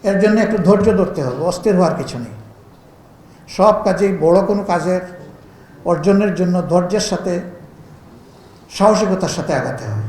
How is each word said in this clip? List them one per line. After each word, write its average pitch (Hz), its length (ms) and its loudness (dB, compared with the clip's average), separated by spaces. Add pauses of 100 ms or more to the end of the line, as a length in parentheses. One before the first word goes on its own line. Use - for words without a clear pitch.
এর 196 100 0
জন্য 214 200 4
একটু 220 180 0
ধৈর্য 196 400 4
ধরতে 170 260 -2
হবে, 131 200 -4
অস্থির 180 320 0
হওয়ার 180 200 2
কিছু 131 220 -8
নেই। 117 140 -10 (1160)
সব 214 360 2
কাজেই, 190 340 0
বড় 170 280 4
কোনো 202 180 -2
কাজের 180 380 -2 (840)
অর্জনের 185 500 2
জন্য 180 340 -2
ধৈর্যের 180 300 0
সাথে, 180 420 -4 (1300)
সাহসিকতার 190 600 2
সাথে 156 240 -4
আগাতে 135 320 -4
হয়। 107 240 -4